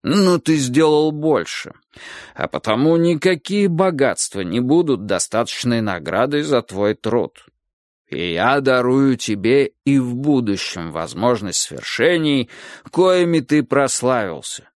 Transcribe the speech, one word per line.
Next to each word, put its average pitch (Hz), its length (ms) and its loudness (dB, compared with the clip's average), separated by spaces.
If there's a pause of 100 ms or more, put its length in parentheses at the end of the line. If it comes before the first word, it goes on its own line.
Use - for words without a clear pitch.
Но 180 360 4
ты 156 180 2
сделал 151 540 2
больше, 151 600 -2 (600)
а - 140 -4
потому 123 480 0
никакие 175 720 0
богатства 151 720 0
не 92 200 -2
будут 131 460 0
достаточной 113 760 -2
наградой 107 640 -2
за 151 200 0
твой 101 320 -2
труд. 110 500 -4 (640)
И 87 240 -6
я 117 280 2
дарую 131 560 2
тебе 113 560 0 (120)
и 139 140 2
в 123 160 -2
будущем 113 760 -2
возможность 98 680 -2
свершений, 147 920 0 (440)
коими 175 480 4
ты 147 240 0
прославился 123 1040 -2 (100)